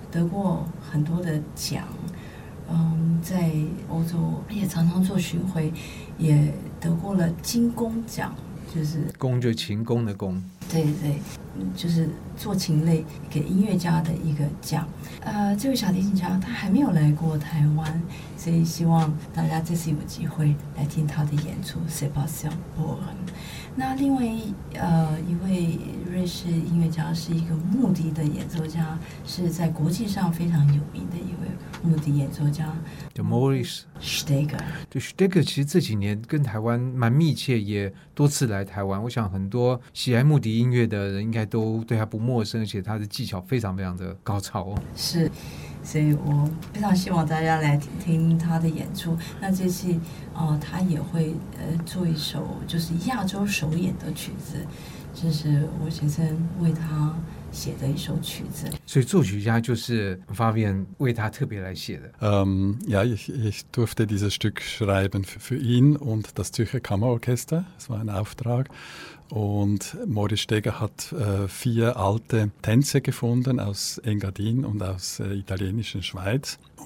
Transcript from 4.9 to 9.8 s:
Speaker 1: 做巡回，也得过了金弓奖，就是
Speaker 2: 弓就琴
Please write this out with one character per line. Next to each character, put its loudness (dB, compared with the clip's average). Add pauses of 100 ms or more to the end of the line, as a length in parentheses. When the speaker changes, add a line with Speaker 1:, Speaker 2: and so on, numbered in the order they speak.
Speaker 1:
做 2
巡 0
回， 0 (460)
也 6 (260)
得 2
过 0
了 4 (120)
金 2
弓 -2
奖， -6 (400)
就 0
是 0 (120)
Speaker 2:
弓 0
就 2
琴 -2